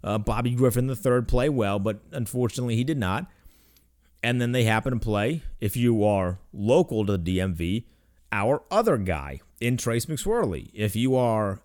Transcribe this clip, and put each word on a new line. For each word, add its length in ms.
uh, 160
Bobby 320
Griffin 340
the 100
third 320
play 220
well, 300
but 220
unfortunately 640
he 80
did 160
not. 260
And 180
then 120
they 140
happened 360
to 40
play, 360
if 160
you 280
are 340
local 540
to 60
the 40
D 240
M 140
V, 320
our 380
other 280
guy 440
in 180
Trace 280
McSorley. 720
If 200
you 200
are 500